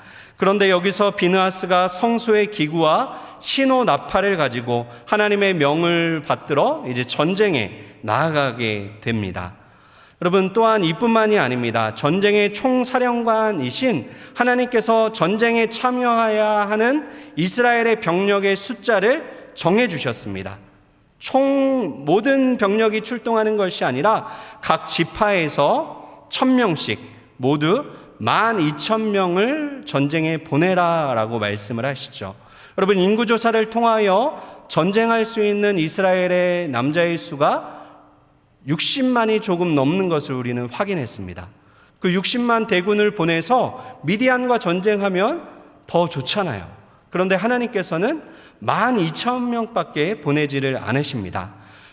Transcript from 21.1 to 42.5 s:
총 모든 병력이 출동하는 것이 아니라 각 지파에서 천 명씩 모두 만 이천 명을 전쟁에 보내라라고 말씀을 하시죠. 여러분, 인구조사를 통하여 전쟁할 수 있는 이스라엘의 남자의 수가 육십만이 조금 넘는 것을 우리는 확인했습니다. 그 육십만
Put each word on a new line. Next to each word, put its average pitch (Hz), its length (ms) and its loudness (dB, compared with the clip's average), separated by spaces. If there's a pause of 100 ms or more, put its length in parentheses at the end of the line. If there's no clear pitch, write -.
총 269 840 0
모든 254 520 2
병력이 220 440 0
출동하는 220 560 -2
것이 185 280 -2
아니라 156 440 0 (320)
각 - 260 0
지파에서 180 1400 0
천 262 240 2
명씩 170 460 0 (360)
모두 151 480 0 (340)
만 185 420 2
이천 214 500 0
명을 226 760 -2
전쟁에 156 520 0
보내라라고 156 1000 0
말씀을 104 440 -2
하시죠. 127 520 -8 (420)
여러분, 190 180 2
인구조사를 220 760 2
통하여 226 680 2 (280)
전쟁할 220 560 2
수 220 200 -2
있는 208 360 0
이스라엘의 180 880 0
남자의 151 500 0
수가 165 600 -2 (880)
육십만이 220 720 0
조금 175 340 0
넘는 165 340 2
것을 143 280 -2
우리는 123 340 -4
확인했습니다. 107 760 -6 (500)
그 180 140 0
육십만 226 560 0